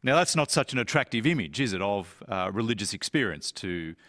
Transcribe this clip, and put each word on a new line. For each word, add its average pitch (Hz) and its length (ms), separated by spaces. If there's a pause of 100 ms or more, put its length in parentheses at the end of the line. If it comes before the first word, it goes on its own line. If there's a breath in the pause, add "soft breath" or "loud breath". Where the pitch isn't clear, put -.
Now, 131 120
that's 175 200
not 151 140
such - 240
an 131 60
attractive 120 480
image, 123 340
is 117 120
it, 92 100
of, 98 440
uh, 95 240
religious 107 400
experience, 101 600
to 85 420 (160 soft breath)